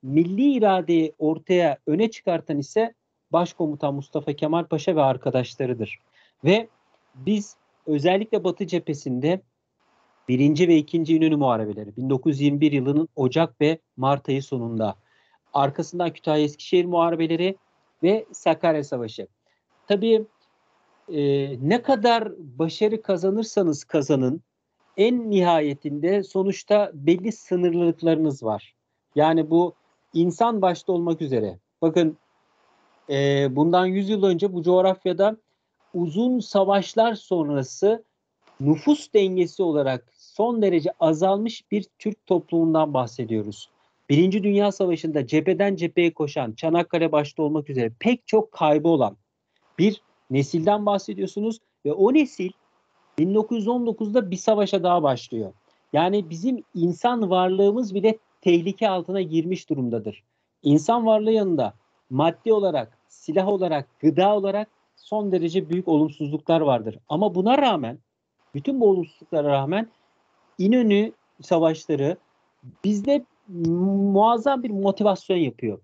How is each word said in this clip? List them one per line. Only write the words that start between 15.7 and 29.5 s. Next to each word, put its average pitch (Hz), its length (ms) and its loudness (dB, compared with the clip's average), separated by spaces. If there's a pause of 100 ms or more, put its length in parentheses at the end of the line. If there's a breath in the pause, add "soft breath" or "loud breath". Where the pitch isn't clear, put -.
Kütahya 151 300 -2
Eskişehir 160 420 0
Muharebeleri 170 680 0 (480)
ve 208 280 2
Sakarya 156 520 0
Savaşı. 117 440 -8 (600)
Tabii, 220 380 2 (880)
e, 139 360 0 (200)
ne 240 120 2
kadar 233 560 0
başarı 165 640 -4
kazanırsanız 190 840 -2
kazanın, 139 580 -2 (560)
en 233 320 0
nihayetinde 165 920 0
sonuçta 196 720 -2
belli 170 380 0
sınırlılıklarınız 165 1120 0
var. 107 320 -6 (400)
Yani 156 340 2